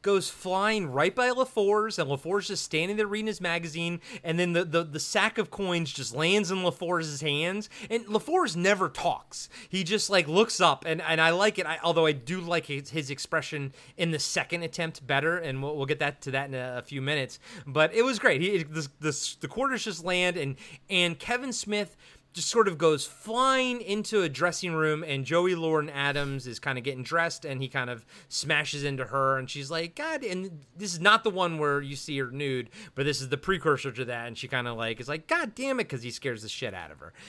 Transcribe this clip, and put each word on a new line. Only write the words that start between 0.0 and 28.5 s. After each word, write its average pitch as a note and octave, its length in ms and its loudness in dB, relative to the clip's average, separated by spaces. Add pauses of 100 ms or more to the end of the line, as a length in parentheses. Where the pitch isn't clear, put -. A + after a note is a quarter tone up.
goes G3 260 2
flying F#3+ 640 0
right C#3+ 240 2
by B3 140 4
LaFours, A3 680 2
and C#3+ 140 0
LaFours E3 360 -2
just G3 160 -4
standing E3+ 320 0
there G#3+ 120 0
reading G#3+ 200 -2
his G#3 140 -4
magazine, E3+ 600 -2 (220)
and E3 140 0
then F3 160 2
the, F3+ 120 4
the, E3 180 2
the D3+ 160 -6
sack G#3+ 400 0
of F#3+ 100 -2
coins F3 420 -2
just A#2 220 -8
lands F3 380 4
in F#3+ 80 0
LaFours' E3+ 640 0
hands, D#3+ 480 -2 (200)
and A3+ 160 -2
LaFours G#3+ 500 0
never F#3 320 4
talks. - 600 -4 (180)
He F#3 160 -2
just, G3 280 0
like, F3+ 160 4
looks F#3+ 340 4
up, D#3 240 6
and, D#3+ 160 -2
and D#3+ 180 0
I E3 120 8
like G3+ 260 4
it, F3+ 80 -2
I, D#3 160 -4
although E3 240 4
I D#3 60 6
do D3 280 -4
like E3+ 280 -2
his, C#3 240 -8
his D3 180 -4
expression C#3+ 640 -4 (240)
in E3 140 2
the D3+ 80 0
second E3+ 420 -2
attempt D#3+ 460 -6
better, D3 300 2
and C3+ 260 -4
we'll, D3 120 -4
we'll C3+ 120 -4
get C#3 120 0
that, D3 220 -2
to C#3 100 -8
that C#3 180 -2
in C3+ 40 -8
a, B2+ 240 -6
a A#2+ 60 -6
few C3+ 180 -8
minutes. C#3 380 -2 (260)
But D#3 300 4
it A3+ 80 6
was B3+ 160 2
great. D#3+ 220 4
He, F#3+ 180 2
the, D3+ 300 -6 (100)
the, D3+ 400 -2
the D3+ 80 -6
quarters B3+ 380 -2
just E3+ 180 -8
land, F3+ 320 2
and, C#3 220 -4 (320)
and F3 280 2
Kevin B3 360 -4
Smith G#3 420 -4 (380)
just - 160 -4
sort A3 180 4
of E3+ 100 -2
goes D#3 280 4
flying B3+ 760 2
into G#3 420 0
a E3+ 60 2
dressing E3 460 0
room, D#3 280 2
and C#3 220 -2
Joey F3 320 4
Lauren D#3 340 2
Adams C#3 560 -2
is A#2 140 -10
kinda B2+ 220 -4
getting B2+ 200 -4
dressed, E3 440 -2
and C3+ 160 -6
he C3 80 -4
kind B2+ 200 -4
of A#2 160 -8 (220)
smashes D3 560 0